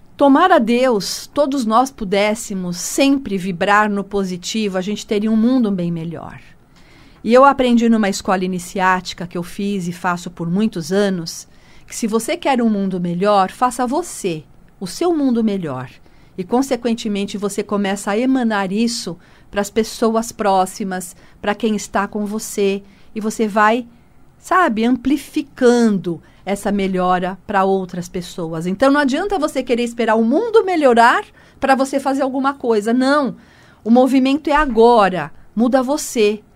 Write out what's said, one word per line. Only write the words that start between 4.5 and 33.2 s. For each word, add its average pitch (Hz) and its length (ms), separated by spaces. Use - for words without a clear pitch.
a - 20
gente 208 240
teria 214 260
um 226 60
mundo 233 340
bem 175 200
melhor. 165 500
E 220 100
eu 262 100
aprendi 247 440
numa 220 200
escola 190 360
iniciática 185 840
que 175 100
eu 175 60
fiz 202 460
e 175 40
faço 180 380
por 170 180
muitos 185 440
anos, 190 560
que - 80
se 240 100
você 226 300
quer 269 260
um 226 60
mundo 196 320
melhor, 190 500
faça 247 340
você, 226 600
o 196 80
seu 349 260
mundo 269 300
melhor. 160 480
E, 185 60
consequentemente, 226 920
você 202 280
começa 202 480
a 208 60
emanar 226 540
isso 220 460
pras 202 200
pessoas 226 600
próximas, 190 840
pra 208 140
quem 214 200
está 202 320
com 208 180
você, 202 580
e 220 60
você 220 260
vai, 220 400
sabe, 285 460
amplificando 240 1400
essa 202 280
melhora 185 760
pra 196 180
outras 185 440
pessoas. 170 580
Então, 233 240
não 285 80
adianta 311 400
você 285 240
querer 240 220
esperar 233 320
o 226 80
mundo 415 400
melhorar 294 580
pra 269 160
você 269 240
fazer 269 220
alguma 269 320
coisa. 226 380
Não. 254 440